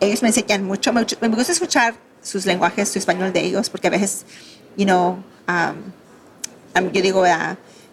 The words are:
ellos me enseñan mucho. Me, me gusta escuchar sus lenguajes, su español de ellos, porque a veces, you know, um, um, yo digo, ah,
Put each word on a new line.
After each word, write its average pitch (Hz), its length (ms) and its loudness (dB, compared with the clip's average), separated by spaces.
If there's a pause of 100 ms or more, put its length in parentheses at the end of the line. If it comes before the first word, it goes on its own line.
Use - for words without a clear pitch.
ellos 202 220 0
me 240 60 4
enseñan 220 360 0
mucho. 196 280 -2
Me, 233 120 2 (160)
me 233 80 0
gusta 233 240 0
escuchar 262 420 0 (280)
sus 190 240 -6
lenguajes, 180 420 0
su - 100 -2
español 185 340 -2
de 170 120 0
ellos, 185 260 -2
porque 190 160 -4
a 175 40 2
veces, - 340 -2 (520)
you 196 80 2
know, 185 380 2 (260)
um, 175 440 -2 (840)
um, 185 160 0
yo 190 100 2
digo, 190 220 2
ah, 165 320 2 (360)